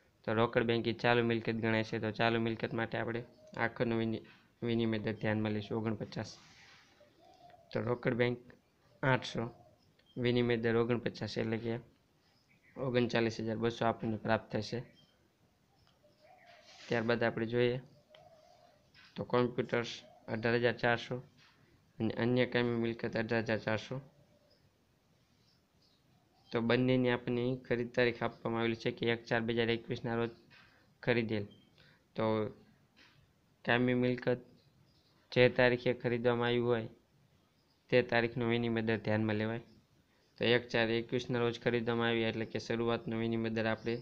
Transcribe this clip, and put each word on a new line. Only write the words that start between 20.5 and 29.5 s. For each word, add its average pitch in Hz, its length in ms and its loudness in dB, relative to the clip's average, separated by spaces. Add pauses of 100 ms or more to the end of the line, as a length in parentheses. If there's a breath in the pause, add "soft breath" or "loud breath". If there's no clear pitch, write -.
હજાર 120 180 2
ચારસો 120 440 0 (840 soft breath)
અને 110 140 0
અન્ય 123 320 2
કાયમી 120 300 0
મિલકત 117 420 -2
અઢાર 113 220 0
હજાર 113 180 -2
ચારસો. 110 440 -4 (2500)
તો 120 100 0
બંનેની 123 480 4
આપણને 120 480 -2 (120)
ખરીદ 120 240 -2
તારીખ 120 300 0
આપવામાં 117 380 -2
આવેલી 117 140 2
છે 123 160 -4
કે 120 140 -4
એક 117 200 -2
ચાર 120 160 0
બે 117 120 -2